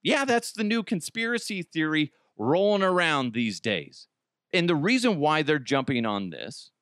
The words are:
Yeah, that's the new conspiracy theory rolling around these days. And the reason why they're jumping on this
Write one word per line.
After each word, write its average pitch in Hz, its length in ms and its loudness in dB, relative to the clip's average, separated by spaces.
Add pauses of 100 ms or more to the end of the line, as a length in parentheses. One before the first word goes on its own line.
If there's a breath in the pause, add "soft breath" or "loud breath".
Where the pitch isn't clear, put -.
Yeah, 277 220 0
that's 240 280 0
the 214 120 -4
new 220 180 0
conspiracy 226 800 -6
theory 156 500 -2 (240)
rolling 196 460 2
around 160 500 2
these 110 280 -2
days. 90 480 -6 (440)
And 175 160 2
the 170 80 4
reason 220 420 2
why 151 240 2
they're 151 160 2
jumping 131 480 0
on 101 240 -2
this 67 400 -14 (120)